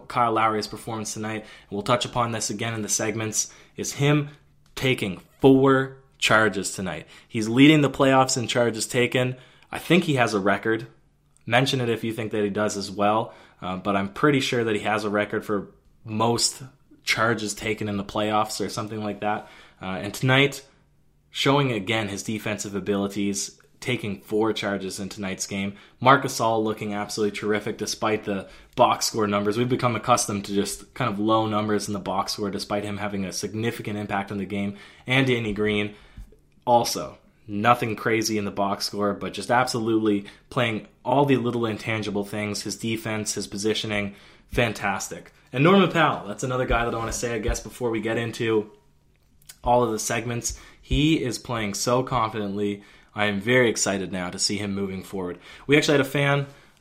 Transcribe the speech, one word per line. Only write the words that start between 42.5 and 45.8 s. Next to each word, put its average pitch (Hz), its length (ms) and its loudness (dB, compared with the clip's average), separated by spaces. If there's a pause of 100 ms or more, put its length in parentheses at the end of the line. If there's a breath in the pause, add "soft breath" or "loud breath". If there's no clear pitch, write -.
his 101 160 -8
defense, 110 560 -4
his 101 140 -6
positioning, 104 680 -2 (380 loud breath)
fantastic. 101 800 -2 (220 soft breath)
And 131 100 2
Norman 185 260 8